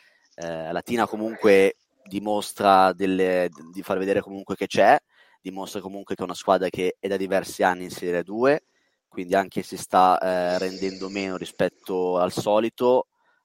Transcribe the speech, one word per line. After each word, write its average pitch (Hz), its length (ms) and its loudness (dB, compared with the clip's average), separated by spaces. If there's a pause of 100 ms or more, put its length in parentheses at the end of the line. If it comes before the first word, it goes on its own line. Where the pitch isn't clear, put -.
(340)
Eh, 82 380 -8
Latina 110 340 -2
comunque 107 720 2 (260)
dimostra 98 920 2
delle, 92 560 0 (240)
di 95 120 -12
far 95 140 -2
vedere 98 220 0
comunque 98 360 -8
che 98 100 -4
c'è, 117 320 4 (420)
dimostra 95 400 -10
comunque 98 360 -10
che - 60 -6
è - 20 -6
una 90 100 -6
squadra 92 360 2
che 92 280 -4
è - 80 -8
da 98 100 -4
diversi 95 460 -2
anni 90 220 0
in 87 60 -12
Serie 87 340 -4
due, 120 400 0 (420)
quindi 92 300 -4
anche 95 260 -2
se - 140 -12
sta, 92 420 4
eh, 90 400 0
rendendo 95 500 -6
meno 98 280 -6
rispetto 90 800 -2
al 90 140 0
solito, 113 760 0 (380)